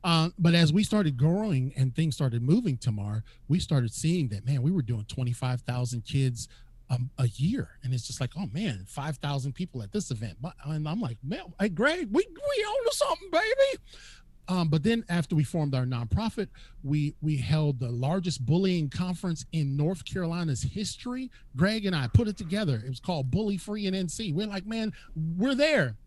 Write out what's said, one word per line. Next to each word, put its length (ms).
Uh, 340
but 160
as 200
we 100
started 320
growing 600
and 180
things 200
started 260
moving, 340
Tamar, 480
we 120
started 340
seeing 360
that, 160
man, 160
we 100
were 100
doing 240
twenty-five 560
thousand 420
kids, 460
um, 200
a 80
year. 420
And 100
it's 120
just 140
like, 180
"Oh, 140
man, 340
five 320
thousand 360
people 280
at 120
this 180
event." 300
But, 140
and 240
I'm 100
like, 240
"Man, 340
hey, 120
Greg, 420
we, 160
we 380
on 200
to 120
something, 340
baby." 520
Um, 180
but 160
then 240
after 300
we 80
formed 280
our 120
nonprofit, 640
we, 380
we 160
held 420
the 100
largest 560
bullying 440
conference 640
in 240
North 260
Carolina's 600
history. 680
Greg 300
and 100
I 180
put 140
it 80
together. 500
It 40
was 100
called 320
Bully 240
Free 300
in 100
N 140
C. 240
We're 140
like, 180
"Man, 260
we're 400
there." 400